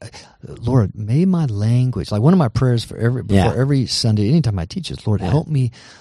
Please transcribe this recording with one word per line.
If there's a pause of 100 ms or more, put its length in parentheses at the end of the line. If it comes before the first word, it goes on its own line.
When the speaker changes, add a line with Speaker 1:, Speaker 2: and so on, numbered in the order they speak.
Speaker 1:
uh,
Lord,
may
my
language,
like,
one
of
my
prayers
for
every,
before
Speaker 2:
Yeah.
Speaker 1:
every
Sunday,
anytime
I
teach
is,
"Lord,
Speaker 2:
Yeah.
Speaker 1:
help
me (300)